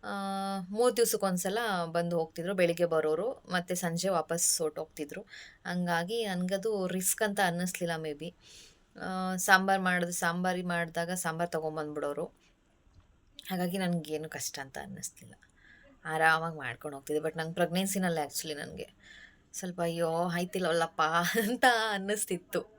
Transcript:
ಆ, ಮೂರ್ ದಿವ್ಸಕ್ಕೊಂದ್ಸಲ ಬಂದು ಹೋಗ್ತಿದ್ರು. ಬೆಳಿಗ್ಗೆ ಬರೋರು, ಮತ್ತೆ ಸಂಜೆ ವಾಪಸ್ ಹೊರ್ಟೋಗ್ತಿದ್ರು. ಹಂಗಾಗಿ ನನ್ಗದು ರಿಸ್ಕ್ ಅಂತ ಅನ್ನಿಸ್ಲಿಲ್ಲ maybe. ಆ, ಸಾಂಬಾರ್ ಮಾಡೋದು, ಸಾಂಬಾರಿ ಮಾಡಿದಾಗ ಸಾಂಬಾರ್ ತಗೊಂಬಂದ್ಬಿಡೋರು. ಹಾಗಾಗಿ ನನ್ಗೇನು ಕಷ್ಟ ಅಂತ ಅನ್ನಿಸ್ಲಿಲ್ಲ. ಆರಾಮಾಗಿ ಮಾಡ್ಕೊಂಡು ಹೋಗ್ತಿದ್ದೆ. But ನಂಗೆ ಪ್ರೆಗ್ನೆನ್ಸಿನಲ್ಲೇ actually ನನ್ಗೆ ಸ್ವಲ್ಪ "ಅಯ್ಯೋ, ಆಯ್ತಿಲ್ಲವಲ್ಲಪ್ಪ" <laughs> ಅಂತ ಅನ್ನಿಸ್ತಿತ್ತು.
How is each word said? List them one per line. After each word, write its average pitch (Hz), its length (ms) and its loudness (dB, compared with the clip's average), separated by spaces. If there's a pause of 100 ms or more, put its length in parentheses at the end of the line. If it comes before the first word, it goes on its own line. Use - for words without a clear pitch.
ಆ, 208 60 -10 (600)
ಮೂರ್ 240 280 4
ದಿವ್ಸಕ್ಕೊಂದ್ಸಲ 202 600 2 (280)
ಬಂದು 170 320 0
ಹೋಗ್ತಿದ್ರು. 165 360 -2
ಬೆಳಿಗ್ಗೆ 175 320 4
ಬರೋರು, 160 680 2
ಮತ್ತೆ 180 240 0
ಸಂಜೆ 175 340 0
ವಾಪಸ್ 170 520 2
ಹೊರ್ಟೋಗ್ತಿದ್ರು. 156 600 -6 (440)
ಹಂಗಾಗಿ 175 600 -2
ನನ್ಗದು 190 640 -2
ರಿಸ್ಕ್ 180 340 0
ಅಂತ 208 240 0
ಅನ್ನಿಸ್ಲಿಲ್ಲ 170 580 -2
maybe. 156 300 -8 (680)
ಆ, 185 340 -4
ಸಾಂಬಾರ್ 190 460 6
ಮಾಡೋದು, 180 300 2
ಸಾಂಬಾರಿ 180 500 0
ಮಾಡಿದಾಗ 170 500 -2
ಸಾಂಬಾರ್ 170 380 -2
ತಗೊಂಬಂದ್ಬಿಡೋರು. 151 760 -4 (1300)
ಹಾಗಾಗಿ 180 260 -2
ನನ್ಗೇನು 160 520 -2
ಕಷ್ಟ - 300 -8
ಅಂತ - 220 -10
ಅನ್ನಿಸ್ಲಿಲ್ಲ. - 540 -14 (720)
ಆರಾಮಾಗಿ 160 520 4
ಮಾಡ್ಕೊಂಡು 139 400 -8
ಹೋಗ್ತಿದ್ದೆ. 151 320 -2
But 156 80 -8
ನಂಗೆ 160 160 -4
ಪ್ರೆಗ್ನೆನ್ಸಿನಲ್ಲೇ 175 720 2
actually - 260 -6
ನನ್ಗೆ - 440 -10 (560)
ಸ್ವಲ್ಪ 180 280 -6
"ಅಯ್ಯೋ, 170 280 2 (240)
ಆಯ್ತಿಲ್ಲವಲ್ಲಪ್ಪ" 170 680 0
<laughs> 175 480 2
ಅಂತ 254 160 2 (260)
ಅನ್ನಿಸ್ತಿತ್ತು. 190 680 -2 (200)